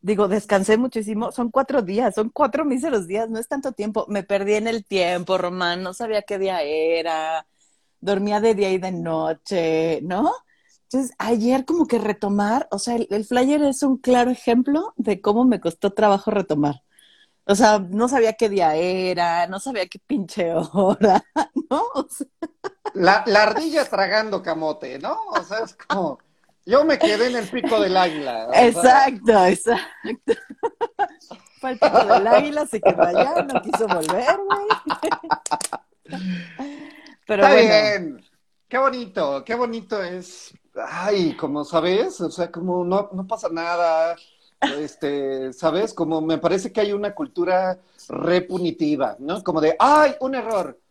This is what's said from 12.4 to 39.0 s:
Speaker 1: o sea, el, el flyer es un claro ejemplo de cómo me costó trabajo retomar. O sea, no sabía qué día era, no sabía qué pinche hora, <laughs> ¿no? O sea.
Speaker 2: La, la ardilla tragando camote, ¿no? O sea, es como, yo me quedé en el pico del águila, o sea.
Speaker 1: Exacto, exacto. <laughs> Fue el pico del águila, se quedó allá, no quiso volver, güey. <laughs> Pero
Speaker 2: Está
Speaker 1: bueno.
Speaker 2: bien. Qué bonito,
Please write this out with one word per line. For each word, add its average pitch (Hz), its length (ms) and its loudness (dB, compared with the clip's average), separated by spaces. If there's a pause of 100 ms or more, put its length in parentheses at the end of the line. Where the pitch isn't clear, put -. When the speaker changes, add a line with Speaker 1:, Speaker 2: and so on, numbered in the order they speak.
Speaker 1:
o 202 80 -4
sea, 240 180 -4
el, 233 140 -2
el 208 160 -2
flyer 262 380 2
es 277 180 0
un 269 160 2
claro 247 320 2
ejemplo 254 680 0
de 196 240 -2
cómo 220 240 2
me 233 160 4
costó 196 340 -2
trabajo 208 360 2
retomar. 147 520 0 (640)
O 202 100 2
sea, 214 240 6
no 202 280 -2
sabía 226 260 2
qué 220 160 0
día 170 260 2
era, 175 720 0
no 190 120 -8
sabía 214 280 -6
qué - 120 -20
pinche 185 540 -4
hora, 190 680 2 (100)
<laughs> - 360 -4
¿no? 311 140 0 (100)
O - 160 -6
sea. - 180 -12 (680)
Speaker 2:
La, 190 320 4
la 208 180 6
ardilla 285 440 0
tragando 202 540 -2
camote, 156 560 -6
¿no? 220 200 -6 (100)
O - 160 -4
sea, 214 160 -8
es - 140 -10
como, 165 440 -6 (460)
yo 262 200 4
me 311 180 2
quedé 233 260 2
en 247 80 -2
el 208 140 -6
pico 240 300 0
del 185 160 2
águila, 147 560 0
o 247 140 8
sea. - 20 8
Speaker 1:
Exacto, 233 800 6
exacto. - 840 -2 (920)
<laughs> - 360 -20
Fue 262 100 -6
el 254 80 -6
pico 269 260 6
del 202 220 4
águila, 294 400 4
se 220 160 -6
quedó 180 220 4
allá, 262 380 2
no 269 180 -2
quiso 214 280 -2
volver, 202 560 0
güey. 403 400 -2
<laughs> 320 420 -4 (2000)
Pero 220 80 -2
Speaker 2:
Está 208 140 6
Speaker 1:
bueno. 277 60 8
Speaker 2:
bien. 214 720 4 (440)
Qué 262 100 -2
bonito, 208 640 -2